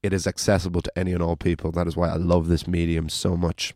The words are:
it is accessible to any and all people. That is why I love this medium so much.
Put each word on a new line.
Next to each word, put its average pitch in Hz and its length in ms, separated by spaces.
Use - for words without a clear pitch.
it 101 100
is 92 140
accessible 90 560
to - 160
any 90 140
and 87 100
all 85 140
people. 82 360
That 85 160
is 78 80
why 85 140
I - 60
love 87 320
this 85 200
medium 82 420
so 87 280
much. - 380